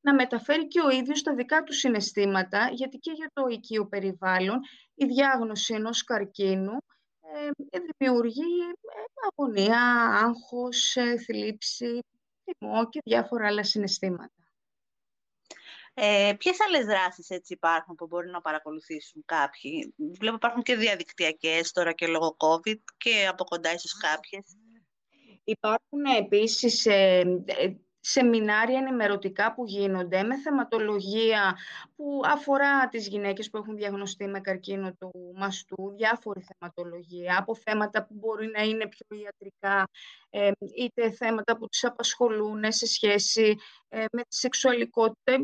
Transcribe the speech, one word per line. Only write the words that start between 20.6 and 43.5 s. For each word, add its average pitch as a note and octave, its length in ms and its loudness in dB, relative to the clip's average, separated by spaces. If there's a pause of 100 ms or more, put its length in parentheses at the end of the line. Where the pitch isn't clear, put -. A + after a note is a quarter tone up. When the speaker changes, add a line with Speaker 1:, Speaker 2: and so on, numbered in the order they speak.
Speaker 2:
και B3 140 2
διαδικτυακές E3 960 0
τώρα E3 200 0
και E3 140 -2
λόγω D#3+ 320 0
covid E3 400 2 (180)
και G#3+ 340 2
από F#3 140 -4
κοντά E3+ 280 -2
ίσως - 240 -8
κάποιες. E3 480 -4 (1000)
Speaker 1:
Υπάρχουν A3 600 -2 (140)
επίσης... A3 680 2
ε, F#3 580 6
ε, F#3 300 -2 (340)
σεμινάρια A#3 680 4
ενημερωτικά G#3 760 0
που B3 120 -6
γίνονται F#3+ 560 0
με B3 180 -2
θεματολογία A3 1160 0 (400)
που C#4+ 280 -4
αφορά C#4 640 4
τις A3+ 200 -6
γυναίκες G3+ 420 -4
που - 60 -10
έχουν G#3+ 200 -8
διαγνωστεί G3+ 500 -6
με G3 140 -6
καρκίνο F#3+ 520 -6
του F3+ 440 -16
μαστού, F#3+ 600 -8
διάφορη A3 440 -2
θεματολογία, F3 1000 -6
από G3+ 160 -4
θέματα G#3+ 520 -2
που - 80 -20
μπορεί G#3+ 320 -6
να G#3+ 160 -4
είναι A3 260 -2
πιο - 180 -20 (100)
ιατρικά, G3 720 -2 (420)
ε, G3+ 200 2 (260)
είτε A#3 340 0
θέματα A3+ 460 0
που A3+ 120 -12
τις - 160 -4
απασχολούν A3 880 0
σε A3+ 140 -2
σχέση, G#3+ 720 4 (320)